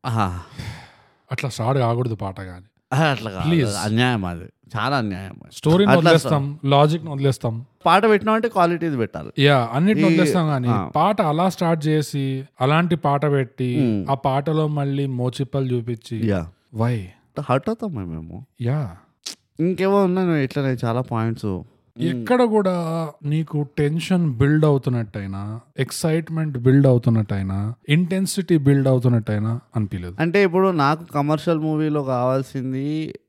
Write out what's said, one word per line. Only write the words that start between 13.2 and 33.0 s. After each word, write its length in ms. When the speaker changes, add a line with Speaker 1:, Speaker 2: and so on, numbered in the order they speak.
Speaker 2:
పెట్టి, 680
Speaker 1:
Hmm. 120
Speaker 2:
ఆ 20
పాటలో 540
మళ్ళీ 380
మోచిప్పలు 600
చూపించి, 640
Speaker 1:
యా. 180
Speaker 2:
why? 240
Speaker 1:
హర్ట్ 200
అవుతాం 260
మేమేమో. 480
Speaker 2:
యా. 300
Speaker 1:
ఇంకేమో 440
ఉన్నాయి 400
ఇట్లనే 420
చాలా 160
పాయింట్స్. 600
Speaker 2:
ఎక్కడ 440
కూడా 640
నీకు 420
టెన్షన్ 540
బిల్డ్ 340
అవుతున్నట్టయినా, 960
ఎక్సైట్‌మెంట్ 800
బిల్డ్ 300
అవుతున్నట్టయినా, 840
ఇంటెన్సిటీ 680
బిల్డ్ 300
అవుతున్నట్టయినా 720
అనిపించలేదు. 440
Speaker 1:
అంటే 240
ఇప్పుడు 280
నాకు 320
కమర్షియల్ 560
మూవీలో 440
కావాల్సింది 1120